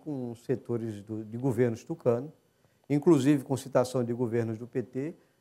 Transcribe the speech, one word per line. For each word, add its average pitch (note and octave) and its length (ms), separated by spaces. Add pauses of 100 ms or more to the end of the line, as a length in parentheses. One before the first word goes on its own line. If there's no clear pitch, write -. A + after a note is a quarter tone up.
com B2+ 300
setores A2+ 720
do, A2 200
de A2 140
governos A#2+ 460
tucano, C#3+ 500 (560)
inclusive D3 540
com C#3 120
citação B2 480
de A#2 80
governos A2+ 460
do A#2+ 80
P B2+ 160
T. C3 320 (280)